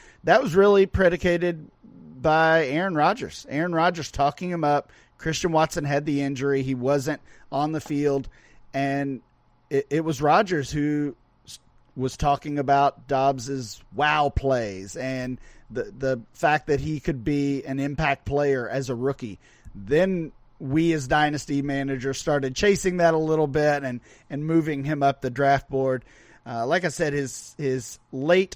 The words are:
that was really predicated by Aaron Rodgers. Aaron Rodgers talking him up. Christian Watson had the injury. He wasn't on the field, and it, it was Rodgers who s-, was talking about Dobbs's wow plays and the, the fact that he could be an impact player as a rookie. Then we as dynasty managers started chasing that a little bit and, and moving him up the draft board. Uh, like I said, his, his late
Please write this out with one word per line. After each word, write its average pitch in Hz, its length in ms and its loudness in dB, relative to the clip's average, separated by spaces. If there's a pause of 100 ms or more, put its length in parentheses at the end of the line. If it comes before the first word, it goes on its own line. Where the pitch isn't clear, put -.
(260)
that 214 180 6
was 170 120 -2
really 196 300 8
predicated 175 840 0 (540)
by 160 460 4
Aaron 170 260 -2
Rodgers. 151 560 0
Aaron 170 240 -2
Rodgers 165 380 0
talking 147 400 -2
him 170 120 -4
up. 147 280 0 (260)
Christian 160 340 -4
Watson 160 320 0
had 147 220 -2
the 143 160 -2
injury. 139 400 0
He 131 140 -2
wasn't 135 460 -2 (300)
on 147 200 -2
the 156 100 -6
field, 143 480 -2 (440)
and 139 480 -4 (480)
it, 139 200 -2
it 156 160 0
was 147 160 -4
Rodgers 160 500 2
who 147 440 -2 (300)
s-, - 120 -20 (380)
was 127 220 -4
talking 143 420 -2
about 139 480 2
Dobbs's 135 760 -2 (120)
wow 147 340 2
plays 107 640 -2
and 127 440 -6 (320)
the, 110 140 -4 (120)
the 131 240 -2 (120)
fact 151 340 0
that 143 120 2
he 151 200 -6
could 135 240 -6
be 139 420 -2
an 135 140 -6
impact 143 460 -2
player 139 440 0
as 131 220 -4
a 120 40 -4
rookie. 123 440 -4 (340)
Then 160 580 0 (280)
we 156 340 0
as 139 140 -4
dynasty 147 560 0
managers 135 560 -4
started 135 360 -2
chasing 190 420 2
that 170 180 6
a - 20 2
little 156 300 2
bit 147 360 2
and, 123 180 -6 (280)
and 147 160 -6
moving 156 380 0
him 147 180 -2
up 139 200 2
the 131 100 -4
draft 139 360 2
board. 131 380 -2 (400)
Uh, 117 220 -6
like 175 180 0
I 165 40 0
said, 151 240 -2
his, 139 440 -6
his 131 400 -4 (140)
late 170 440 2